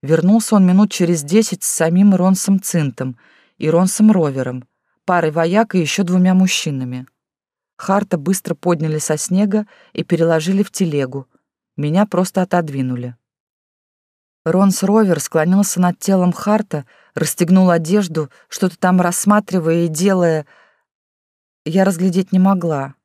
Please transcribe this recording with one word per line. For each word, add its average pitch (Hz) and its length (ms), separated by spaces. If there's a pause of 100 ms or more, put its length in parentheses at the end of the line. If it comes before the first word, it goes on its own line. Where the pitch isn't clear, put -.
Вернулся 180 540
он 190 100
минут 196 240
через 170 320
десять 185 400
с - 60
самим 185 460
Ронсом 190 460
Цинтом — 135 580 (400)
и 147 100
Ронсом 185 420
Ровером, 135 560 (380)
парой 170 260
вояк 170 440
и 185 40
еще 175 260
двумя 180 300
мужчинами. 131 720 (720)
Харта 196 420
быстро 170 360
подняли 156 440
со 151 180
снега 202 500 (260)
и - 120
переложили 165 580
в 208 80
телегу. 139 580 (480)
Меня 156 300
просто 185 360
отодвинули. 131 720 (1300)
Ронс 185 380
Ровер 196 380
склонился 180 600
над 180 180
телом 180 340
Харта, 208 540 (280)
расстегнул 180 560
одежду, 170 600 (180)
что-то - 300
там 185 220
рассматривая 175 840
и 175 40
делая. 165 580 (1160)
Я 180 200
разглядеть 185 480
не 185 60
могла. 170 560 (100)